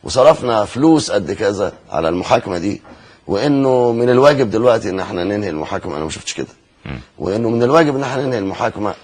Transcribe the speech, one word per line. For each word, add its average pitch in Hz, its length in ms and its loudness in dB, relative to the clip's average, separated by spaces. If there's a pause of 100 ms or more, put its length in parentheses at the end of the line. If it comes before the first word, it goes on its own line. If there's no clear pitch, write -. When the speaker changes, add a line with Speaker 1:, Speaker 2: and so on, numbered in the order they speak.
Speaker 1:
وصرفنا 123 600 2
فلوس 147 460 2
قد 101 220 -2
كذا 98 400 -2 (180)
على 80 180 -2
المحاكمة 90 500 -2
دي، 95 240 -4 (440)
وإنه 127 680 2
من 120 180 0
الواجب 131 400 4
دلوقتي 113 400 2
إن 95 100 -4
إحنا 90 240 -6
ننهي 101 260 -4
المحاكمة." 78 460 -6
أنا 78 80 -4
ما 78 60 -6
شفتش - 240 -10
كده. 65 120 -6 (400)
Speaker 2:
مم. 65 140 -10 (180)
Speaker 1:
"وإنه 110 320 -2
من 117 120 0
الواجب 143 340 4
إن 139 60 -2
إحنا 135 240 -4
ننهي 123 120 -2
المحاكمة." 98 640 -4